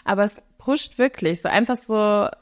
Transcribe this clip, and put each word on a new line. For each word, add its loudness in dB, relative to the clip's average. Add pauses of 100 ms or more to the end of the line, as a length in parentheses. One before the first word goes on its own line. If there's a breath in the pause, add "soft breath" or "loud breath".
Aber 0
es -8 (160)
pusht -4
wirklich. 0
So -4
einfach 2
so, 0 (140)